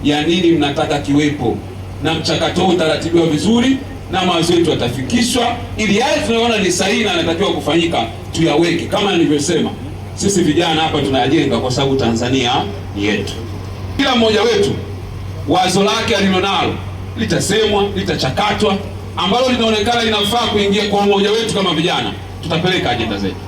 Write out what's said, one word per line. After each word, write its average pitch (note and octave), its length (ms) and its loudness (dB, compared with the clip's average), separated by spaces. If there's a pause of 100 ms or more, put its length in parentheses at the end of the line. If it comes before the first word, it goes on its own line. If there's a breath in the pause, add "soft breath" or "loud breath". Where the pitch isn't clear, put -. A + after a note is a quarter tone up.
ya D3 200 2
nini E3+ 280 4
mnataka D3 480 0
kiwepo, C#3 580 0 (460)
na D#3 100 0
mchakato E3+ 480 0
huu F#3 100 4
utaratibiwa D#3+ 560 2
vizuri A#3 500 2 (340)
na F#3 140 0
mawazo F3 280 2
yetu E3 160 4
yatafikishwa, A3+ 880 0 (220)
ili G3+ 200 2
yale C#4+ 300 2
tunayoona A3+ 300 2
ni F#3 140 0
sahihi A3+ 320 0
na G3+ 80 0
yanatakiwa E3+ 420 0
kufanyika E3 500 0 (280)
tuyaweke. E3 540 2
Kama G3+ 260 0
nilivyosema, D3+ 580 2 (460)
sisi F3+ 280 2
vijana D#3+ 380 2
hapa D#3 200 0
tunayajenga C#3 560 2
kwa B2 140 -2
sababu C#3 240 0
Tanzania A#2+ 560 0 (440)
ni G2+ 100 -2
yetu. G#2 280 -2 (640)
Kila C4+ 180 0
mmoja A3 260 4
wetu A3+ 300 2 (760)
wazo F#3 360 2
lake G#3+ 320 0
alilonalo F#3 580 0 (440)
litasemwa, G3+ 680 0 (120)
litachakatwa, G3 800 0 (420)
ambalo A#3 320 2
linaonekana A3+ 540 0
linafaa G#3+ 440 0
kuingia G#3 420 0
kwa G3+ 100 2
umoja G3+ 320 2
wetu A3+ 220 0
kama F#3 200 0
vijana, D#3 380 -2 (320)
tutapeleka F3 460 0
ajenda A2+ 280 -4
zetu. G2 180 -4 (120)